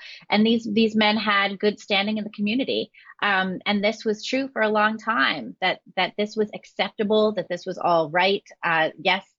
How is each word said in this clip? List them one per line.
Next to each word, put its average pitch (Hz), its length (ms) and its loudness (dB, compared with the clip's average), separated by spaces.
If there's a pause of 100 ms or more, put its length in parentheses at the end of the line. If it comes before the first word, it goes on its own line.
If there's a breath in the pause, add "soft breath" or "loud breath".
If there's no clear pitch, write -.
(300 loud breath)
and 208 120 4
these, 226 260 2
these 214 260 2
men 214 200 2
had 202 440 0
good 208 200 0
standing 208 380 -2
in 214 60 -6
the 208 80 -12
community. 208 580 -2 (320 loud breath)
Um, 190 460 0
and 202 160 0
this 214 200 0
was 214 220 -2
true 269 260 -2
for 220 120 0
a 214 60 4
long 214 280 2
time, 220 640 -2
that, 185 180 0 (160)
that 180 220 -2
this 208 180 -2
was 214 200 0
acceptable, 214 760 0
that 185 160 -6
this 175 180 -8
was 185 100 -6
all 165 320 2
right. 185 340 2 (200)
Uh, 160 260 2 (100)
yes, 185 240 0 (160)